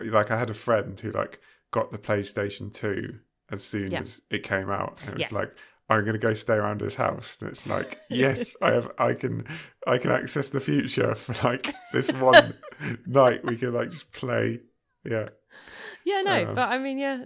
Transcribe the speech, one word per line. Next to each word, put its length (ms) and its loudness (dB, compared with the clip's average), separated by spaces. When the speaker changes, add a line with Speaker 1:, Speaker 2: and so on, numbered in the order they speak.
Speaker 1:
like, 300 2
I 60 2
had 120 -2
a 40 -6
friend 460 0
who, 120 -6
like, 280 -4
got 220 -2
the 40 -10
PlayStation 760 -4
two 460 -6
as 140 -8
soon 280 -4
Speaker 2:
Yeah. 100 -4
Speaker 1:
as 280 -12
it 140 -4
came 260 -2
out, 320 -4
and 100 -10
it 20 -10
was 80 -6
Speaker 2:
Yes. 100 -4
Speaker 1:
like, 240 -4
"I'm 160 4
gonna 140 0
go 160 2
stay 220 0
around 260 0
his 140 -4
house," 440 -2
and 100 -8
it's 160 -14
like, 380 -4
Speaker 2:
<laughs> 60 -20
Speaker 1:
"Yes, 520 0
I 120 6
have, 240 0
I 160 2
can, 320 -4
I 100 2
can 140 0
access 380 -2
the 100 -2
future 560 0
for, 180 -8
like, 260 -2
this 180 2
one 440 8
Speaker 2:
<laughs> 280 -8
Speaker 1:
night. 380 6
We 100 0
can, 180 -2
like, 180 -2
just 200 -16
play." 480 0
Yeah. 240 -4
Speaker 2:
Yeah, 200 0
no, 260 2
Speaker 1:
Um, 60 -4
Speaker 2:
but 140 2
I 100 0
mean, 180 -4
yeah, 280 -2